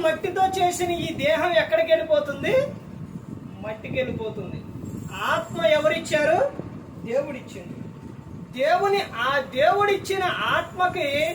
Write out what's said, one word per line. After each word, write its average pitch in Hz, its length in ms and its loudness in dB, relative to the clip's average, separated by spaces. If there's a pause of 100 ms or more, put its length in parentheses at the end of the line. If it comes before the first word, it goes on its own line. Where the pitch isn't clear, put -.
మట్టితో 349 400 2 (120)
చేసిన 359 340 2 (140)
ఈ 330 40 -2 (160)
దేహం 320 260 4 (120)
ఎక్కడికి 320 300 2
వెళ్ళిపోతుంది? 311 640 2 (1080)
మట్టికి 220 340 -8
వెళ్ళిపోతుంది. 226 600 -4 (720)
ఆత్మ 330 260 -2 (180)
ఎవరిచ్చారు? 311 640 2 (680)
దేవుడిచ్చింది. - 680 -4 (840)
దేవుని, 381 420 4 (260)
ఆ 269 40 2 (260)
దేవుడిచ్చిన 381 680 4 (300)
ఆత్మకి 339 560 0 (240)